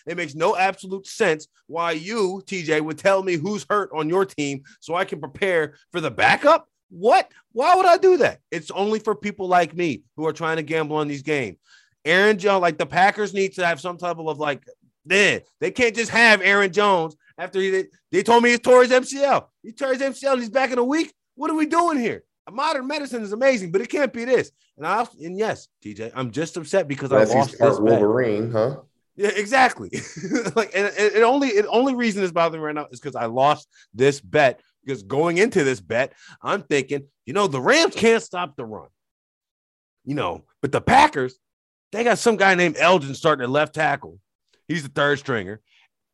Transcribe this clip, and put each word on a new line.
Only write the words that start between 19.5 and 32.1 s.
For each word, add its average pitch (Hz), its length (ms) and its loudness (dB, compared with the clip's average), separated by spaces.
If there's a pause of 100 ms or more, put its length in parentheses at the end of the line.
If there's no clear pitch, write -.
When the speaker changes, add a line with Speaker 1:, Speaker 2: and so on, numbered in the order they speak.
Speaker 1:
He 226 100 -18
tore 262 220 -4
his 254 80 -6
M 269 120 -4
C 269 120 -8
L 277 80 0
and 247 80 0
he's 226 80 -8
back 262 220 0
in 247 80 -2
a 240 40 2
week. 302 300 -2 (220)
What 311 160 -6
are 311 40 -2
we 311 120 0
doing 330 320 0
here? 160 240 -4 (280)
Modern 269 360 -4
medicine 277 340 -6
is 202 100 -8
amazing, 220 400 0
but 196 100 0
it 233 60 -8
can't 285 240 -2
be 233 140 -8
this. 240 260 0 (240)
And 151 100 -12
I, 208 220 -2 (160)
and 180 140 -10
yes, 202 320 -6 (120)
T 104 120 -14
J, 110 200 -12
I'm 127 180 -6
just 160 260 -6
upset 165 300 -2
because 139 240 -6
Speaker 2:
Unless 110 200 4
Speaker 1:
I 123 60 2
Speaker 2:
he's 139 80 4
Speaker 1:
lost - 140 -8
Speaker 2:
part 113 120 4
Speaker 1:
this 101 80 0
bet. 107 220 4
Speaker 2:
Wolverine, 113 500 0
huh? 117 260 0 (380)
Speaker 1:
Yeah, 202 140 -2
exactly. 202 640 0 (340)
<laughs> 202 300 -4
Like, 220 200 -2
and, 202 120 0
and 196 280 0
it 220 80 4
only, 269 260 2
it 208 200 2
only 254 260 2
reason 214 280 -2